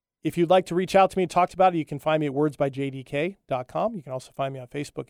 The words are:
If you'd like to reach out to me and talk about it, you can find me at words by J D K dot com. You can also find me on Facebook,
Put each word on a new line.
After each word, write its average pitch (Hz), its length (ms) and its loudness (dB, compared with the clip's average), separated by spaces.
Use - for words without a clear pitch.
If 156 140 -4
you'd 170 120 2
like 185 180 6
to 170 80 -4
reach 180 200 0
out 190 160 6
to - 60 -4
me 185 60 2
and 165 60 -2
talk 175 240 2
about 185 220 4
it, - 20 0
you 151 80 -2
can 143 140 -8
find 156 220 0
me 151 60 0
at 135 60 -4
words 147 220 0
by 139 140 0
J 135 200 -4
D 135 140 -12
K 160 360 -4
dot 127 180 -4
com. 196 260 -4
You 185 80 -10
can 135 120 -12
also - 200 -10
find 139 200 -4
me 135 80 -12
on 127 60 -16
Facebook, 143 420 -10